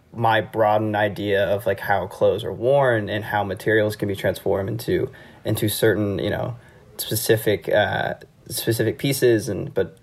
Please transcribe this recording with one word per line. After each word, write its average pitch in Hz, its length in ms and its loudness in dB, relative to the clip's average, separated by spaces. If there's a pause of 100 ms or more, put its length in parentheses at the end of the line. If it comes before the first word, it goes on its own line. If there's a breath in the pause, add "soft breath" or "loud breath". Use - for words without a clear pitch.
(120)
my 113 280 2
broadened 107 560 2
idea 101 500 0
of, 101 180 -2
like, 98 160 0
how 95 280 0
clothes 101 360 0
are 90 80 -6
worn 120 560 2
and 104 160 -4
how 104 200 -2
materials 107 520 0
can 101 120 -4
be 95 80 -4
transformed 95 520 -2
into, - 400 -2 (360 loud breath)
into 107 240 0
certain, 101 500 0
you 78 100 -2
know, 117 280 -4 (420 soft breath)
specific, 110 680 0
uh, 98 460 0 (340)
specific 113 500 -2
pieces. 123 500 2
And, - 240 -4
but 92 300 -2